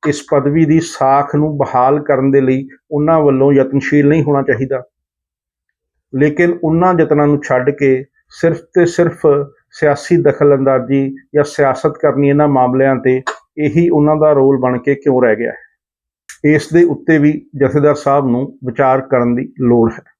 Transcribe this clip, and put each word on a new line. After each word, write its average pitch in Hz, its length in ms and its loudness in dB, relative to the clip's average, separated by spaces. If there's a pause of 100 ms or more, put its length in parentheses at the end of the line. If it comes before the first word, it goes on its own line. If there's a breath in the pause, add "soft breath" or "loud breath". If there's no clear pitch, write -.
ਇਸ 147 240 -6
ਪਦਵੀ 147 340 0
ਦੀ 156 140 2
ਸਾਖ 139 560 -2
ਨੂੰ 151 220 -2
ਬਹਾਲ 139 460 0
ਕਰਨ 135 280 0
ਦੇ 139 100 4
ਲਈ 131 260 -2 (240 loud breath)
ਉਹਨਾਂ 151 280 0
ਵੱਲੋਂ 143 340 2
ਯਤਨਸ਼ੀਲ 139 540 0
ਨਹੀਂ 151 160 2
ਹੋਣਾ 143 180 -2
ਚਾਹੀਦਾ? 131 420 -4 (1300)
ਲੇਕਿਨ 151 480 0
ਉਹਨਾਂ 165 380 2
ਯਤਨਾਂ 147 260 2
ਨੂੰ 143 140 0
ਛੱਡ 127 280 -2
ਕੇ 135 360 0 (240)
ਸਿਰਫ 165 280 -2
ਤੇ - 280 -2
ਸਿਰਫ 170 420 -2 (440 soft breath)
ਸਿਆਸੀ 151 460 -2
ਦਖਲਅੰਦਾਜ਼ੀ 135 1000 0 (200)
ਜਾਂ 147 80 2
ਸਿਆਸਤ 147 580 -2
ਕਰਨੀ 143 280 0
ਇਹਨਾਂ 147 180 2
ਮਾਮਲਿਆਂ 131 480 2
ਤੇ, 131 260 -2 (360)
ਇਹੀ 151 320 0
ਉਹਨਾਂ 151 260 2
ਦਾ 151 160 2
ਰੋਲ 139 280 2
ਬਣ 127 180 -2
ਕੇ 139 180 -2
ਕਿਉਂ 131 260 0
ਰਹਿ 113 140 2
ਗਿਆ 113 160 -6
ਹੈ? - 1040 -6
ਇਸ 147 180 -4
ਦੇ 175 100 4
ਉੱਤੇ 165 340 0
ਵੀ 147 380 0
ਜਥੇਦਾਰ 143 400 0
ਸਾਹਿਬ 139 300 -2
ਨੂੰ 127 400 -4
ਵਿਚਾਰ 131 360 0
ਕਰਨ 120 340 -2
ਦੀ 123 260 -8
ਲੋੜ 120 300 2
ਹੈ। - 120 -16 (160)